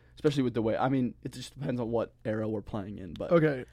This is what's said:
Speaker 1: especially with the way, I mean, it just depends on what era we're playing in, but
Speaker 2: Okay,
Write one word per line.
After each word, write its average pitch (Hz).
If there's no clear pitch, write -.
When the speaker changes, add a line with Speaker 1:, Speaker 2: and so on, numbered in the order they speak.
Speaker 1:
especially 143
with 120
the 117
way, 110
I 123
mean, 131
it 123
just 127
depends 127
on 113
what 113
era 110
we're 107
playing 101
in, 90
but -
Speaker 2:
Okay, 151